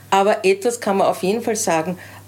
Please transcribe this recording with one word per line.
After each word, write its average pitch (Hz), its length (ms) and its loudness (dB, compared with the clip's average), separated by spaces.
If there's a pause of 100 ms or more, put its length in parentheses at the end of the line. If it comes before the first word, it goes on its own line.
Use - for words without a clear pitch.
Aber 196 340 2
etwas 196 360 0
kann 196 180 -2
man 175 100 4
auf - 140 0
jeden 214 220 -2
Fall 226 120 -2
sagen, 175 420 -2 (300)